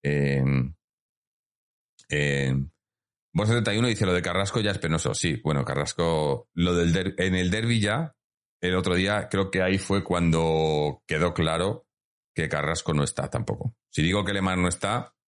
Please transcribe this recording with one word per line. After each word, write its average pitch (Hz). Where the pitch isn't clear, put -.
Eh, 71
eh, 69
Vos 104
setenta 113
y 107
uno 120
dice, 107
"Lo 90
de 90
Carrasco 95
ya 104
es 92
penoso". 78
Sí, 76
bueno, 73
Carrasco, 73
lo 87
del 85
der-, 92
en 92
el 90
derbi 113
ya, 113
el 90
otro 92
día, 98
creo 95
que 95
ahí 95
fue 98
cuando 80
quedó 82
claro 85
que 80
Carrasco 78
no 73
está -
tampoco. -
Si -
digo 95
que 101
Lemar 95
no 90
está 107